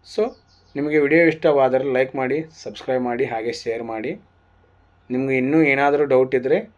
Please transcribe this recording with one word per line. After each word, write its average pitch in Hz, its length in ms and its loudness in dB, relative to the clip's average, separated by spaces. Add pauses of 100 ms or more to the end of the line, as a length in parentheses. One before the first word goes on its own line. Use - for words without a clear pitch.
(160)
So, 220 140 -2 (460)
ನಿಮಗೆ 151 220 0
ವಿಡಿಯೋ 156 280 4
ಇಷ್ಟವಾದರೆ 139 640 2
ಲೈಕ್ 131 240 -2
ಮಾಡಿ, 135 280 -4 (180)
ಸಬ್ಸ್ಕ್ರೈಬ್ 127 420 -6
ಮಾಡಿ, 123 200 -4
ಹಾಗೆ 117 280 -6
ಶೇರ್ 117 300 -8
ಮಾಡಿ. 113 380 -10 (920)
ನಿಮಗೆ 131 280 -2
ಇನ್ನೂ 143 240 2
ಏನಾದರೂ 143 420 2
ಡೌಟ್ 131 300 2
ಇದ್ದರೆ 131 260 0 (180)